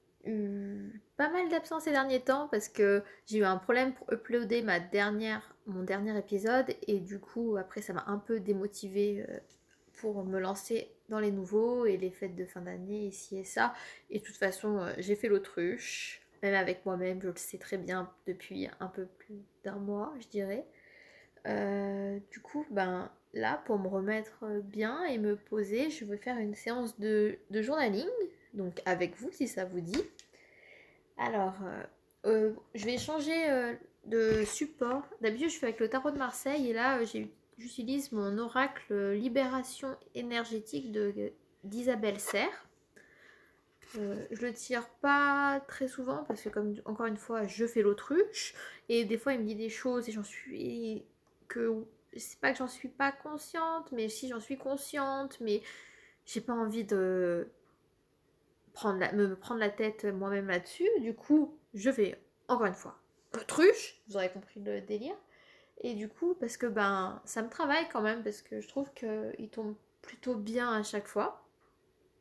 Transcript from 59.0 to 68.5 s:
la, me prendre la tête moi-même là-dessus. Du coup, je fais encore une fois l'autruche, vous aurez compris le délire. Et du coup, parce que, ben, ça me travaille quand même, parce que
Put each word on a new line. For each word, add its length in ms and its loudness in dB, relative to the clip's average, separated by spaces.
la, 120 0
me 220 4
prendre 260 -6
la 80 4
tête 380 -2
moi-même 400 0
là-dessus. 420 0
Du 140 -2
coup, 440 4
je 160 4
fais 280 2
encore 180 4
une 80 0
fois 240 -14
l'autruche, 760 6
vous 80 -8
aurez 140 0
compris 300 -14
le 200 -2
délire. 360 -6
Et 120 -2
du 140 -4
coup, 300 0
parce 180 -4
que, 100 0
ben, 580 0
ça 180 -4
me 60 -4
travaille 400 0
quand 140 -2
même, 200 0
parce 200 -6
que 180 -8